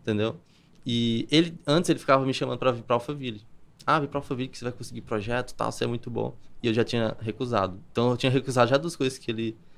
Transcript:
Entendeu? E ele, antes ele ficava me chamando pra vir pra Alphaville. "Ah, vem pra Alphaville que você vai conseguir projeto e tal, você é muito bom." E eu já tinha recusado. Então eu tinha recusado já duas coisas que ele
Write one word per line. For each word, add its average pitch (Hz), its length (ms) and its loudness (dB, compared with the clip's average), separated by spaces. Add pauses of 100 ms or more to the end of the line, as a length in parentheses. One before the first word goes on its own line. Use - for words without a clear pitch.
Entendeu? 110 400 -2 (460)
E 117 440 0
ele, 165 360 2
antes 165 240 2
ele 156 80 4
ficava 135 260 4
me 131 80 0
chamando 127 260 -2
pra 123 140 2
vir 117 100 -6
pra 117 140 2
Alphaville. 123 460 -6 (440)
"Ah, 151 140 4
vem 143 80 -2
pra 143 100 -4
Alphaville 131 300 -4
que - 80 -16
você - 80 -12
vai 123 80 -4
conseguir 117 300 -10
projeto 120 480 -2
e - 40 -10
tal, 113 160 -2
você - 140 -4
é - 20 0
muito 120 240 -4
bom." 117 240 -4 (280)
E 120 60 2
eu 117 40 2
já 117 100 4
tinha 113 380 0
recusado. 104 580 -2 (140)
Então 120 200 2
eu 120 40 0
tinha 127 160 2
recusado 127 380 4
já 135 80 6
duas 165 180 -2
coisas 131 220 0
que - 120 -6
ele 113 260 -2 (220)